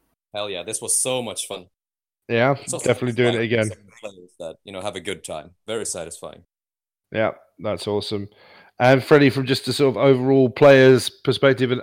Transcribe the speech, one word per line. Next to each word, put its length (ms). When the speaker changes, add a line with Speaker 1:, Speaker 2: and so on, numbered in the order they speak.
Speaker 1:
hell 160
yeah. 120
This 180
was 200
so 220
much 240
fun. 200
Speaker 2:
Yeah, 320
Speaker 1:
It's 120
also 140
Speaker 2:
definitely 300
doing 180
it 160
Speaker 1:
satisfying 100
Speaker 2:
again. 80
Speaker 1:
for 60
some 360
players 280
that, 260
you 80
know, 80
have 160
a 40
good 240
time. 260
Very 200
satisfying. 580
Speaker 2:
Yeah, 200
that's 280
awesome. 420
And 260
Freddie, 260
from 160
just 220
a 40
sort 240
of 60
overall 460
player's 640
perspective 600
and 120